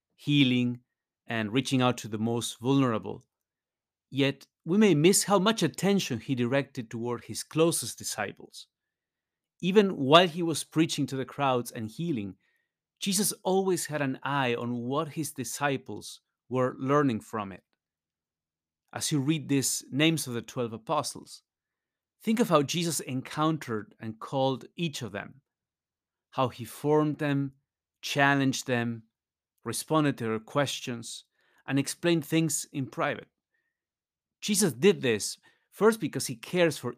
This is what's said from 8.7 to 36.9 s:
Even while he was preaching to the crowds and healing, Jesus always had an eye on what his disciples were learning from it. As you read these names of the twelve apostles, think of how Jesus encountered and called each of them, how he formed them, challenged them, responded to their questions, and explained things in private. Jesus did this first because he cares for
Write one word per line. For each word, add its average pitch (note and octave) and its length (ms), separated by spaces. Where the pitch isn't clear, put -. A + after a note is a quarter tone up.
Even F#3+ 360
while D#3 300
he E3 140
was E3 220
preaching D3+ 420
to C3+ 100
the C3 100
crowds B2+ 440
and A2 220
healing, A2+ 460
Jesus G3 340
always F#3 420
had D3 160
an C3 220
eye C3 320
on A#2+ 220
what C3 320
his C#3+ 220
disciples C3 880
were B2+ 280
learning C3+ 420
from G#2 320
it. F#2 120
As - 200
you D3+ 80
read C#3 300
these C#3 420
names D3+ 360
of B2 80
the A2+ 60
twelve A#2+ 300
apostles, - 720
think A3 180
of A#3 100
how D#3 120
Jesus E3 380
encountered C3+ 1000
and A2 200
called C3+ 460
each - 260
of G2+ 120
them, G2 220
how B2+ 180
he - 140
formed D3+ 540
them, C#3 360
challenged C#3 640
them, A#2+ 360
responded C#3+ 540
to A#2+ 80
their A2 140
questions, - 840
and C#3 140
explained E3+ 440
things D#3+ 480
in C3+ 140
private. - 440
Jesus G3+ 340
did C#3+ 280
this A2+ 380
first A3 280
because C#3 280
he - 80
cares E3+ 420
for A#2+ 200